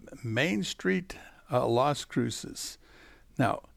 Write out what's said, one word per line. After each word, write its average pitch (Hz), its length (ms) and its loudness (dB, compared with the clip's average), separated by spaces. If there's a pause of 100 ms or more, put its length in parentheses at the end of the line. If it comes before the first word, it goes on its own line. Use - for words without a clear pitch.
(240)
Main 151 400 0
Street, 185 520 -2 (360)
uh, 127 140 2
Las 127 400 2
Cruces. - 720 -4 (600)
Now, - 260 2 (120)